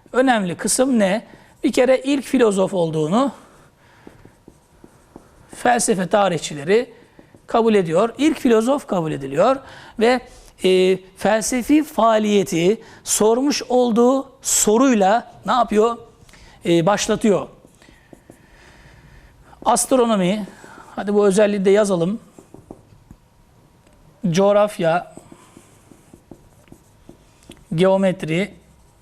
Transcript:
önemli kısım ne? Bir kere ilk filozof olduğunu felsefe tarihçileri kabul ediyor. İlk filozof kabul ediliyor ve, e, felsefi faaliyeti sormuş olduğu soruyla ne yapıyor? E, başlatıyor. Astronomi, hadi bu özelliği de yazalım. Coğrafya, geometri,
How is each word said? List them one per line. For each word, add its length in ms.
önemli 420
kısım 440
ne? 260
Bir 80
kere 280
ilk 260
filozof 480
olduğunu 580
felsefe 520
tarihçileri 840
kabul 280
ediyor. 420
İlk 220
filozof 480
kabul 240
ediliyor 440
ve, 220
e, 340
felsefi 680
faaliyeti 960
sormuş 680
olduğu 600
soruyla 880
ne 60
yapıyor? 460
E, 200
başlatıyor. 640
Astronomi, 840
hadi 180
bu 140
özelliği 380
de 60
yazalım. 480
Coğrafya, 840
geometri, 800